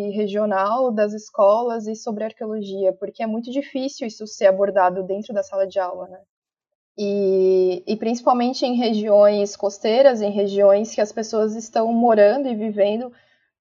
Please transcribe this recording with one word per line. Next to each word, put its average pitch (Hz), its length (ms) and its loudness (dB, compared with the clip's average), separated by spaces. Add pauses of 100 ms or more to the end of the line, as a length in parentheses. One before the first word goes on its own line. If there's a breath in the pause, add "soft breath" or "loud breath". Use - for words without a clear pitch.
(100)
regional 208 800 -2
das 208 220 -2
escolas 214 760 0
e 220 80 -8
sobre 214 300 -8
arqueologia, 202 680 -4
porque 202 280 -10
é 226 40 -4
muito 233 240 -8
difícil 269 560 -8
isso 214 200 -12
ser - 200 -2
abordado 190 560 2
dentro 196 320 -8
da 202 80 -4
sala 196 240 -4
de 185 120 -6
aula, 185 300 -6
né? 185 100 -20 (800)
E, 190 880 0
e 214 100 -2
principalmente 240 680 -2
em 247 100 -2
regiões 208 800 2
costeiras, 226 680 2
em 208 80 -2
regiões 202 640 2
que - 60 -4
as 208 120 -2
pessoas 220 420 -4
estão 226 380 -2
morando 233 560 4
e 240 60 -4
vivendo 214 580 -2 (480 soft breath)